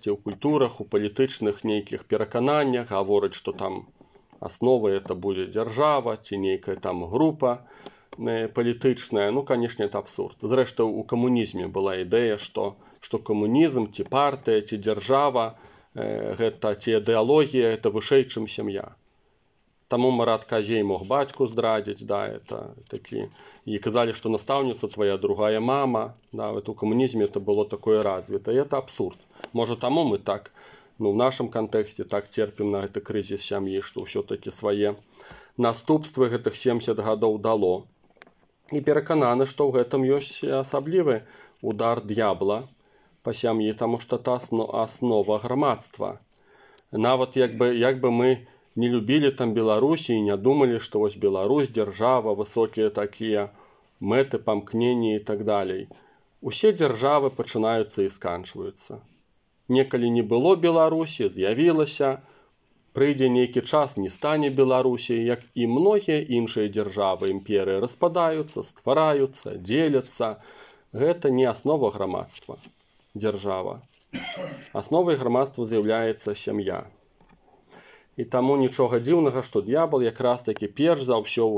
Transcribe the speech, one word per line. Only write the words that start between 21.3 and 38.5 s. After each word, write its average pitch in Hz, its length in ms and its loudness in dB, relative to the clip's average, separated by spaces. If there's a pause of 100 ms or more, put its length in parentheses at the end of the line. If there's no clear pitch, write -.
здрадзіць, 110 560 -2
да, 104 240 -2
это - 460 -10 (160)
такі. - 400 -10 (360)
І 107 140 -4
казалі, 117 380 0
што 110 160 -4
настаўніца 127 560 -2
твая 101 280 0
другая 104 420 0
мама, 120 560 -2 (160)
да, 107 200 -6
вот 107 180 -8
у - 40 -6
камунізме 113 520 0
это 101 140 -2
было 104 300 2
такое 107 320 0
развіта. 101 500 -4
І 135 140 2
это 139 120 -4
абсурд. 120 400 -6 (360)
Можа, 117 220 -2
таму 139 280 0
мы 107 140 0
так, 101 340 -6 (480)
ну, 104 120 0
в 101 40 2
нашым 123 340 0
кантэксце 110 560 -4
так 101 240 -6
церпім 104 420 -4
на 98 140 -2
гэты 101 160 -8
крызіс 98 440 -6
сям'і, 98 360 -4
што - 240 -10
ўсё-такі - 480 -8
свае 104 420 0 (640)
наступствы 123 720 2
гэтых 117 280 -2
семдзесят 117 440 0
гадоў 107 400 0
дало. 101 440 2 (840)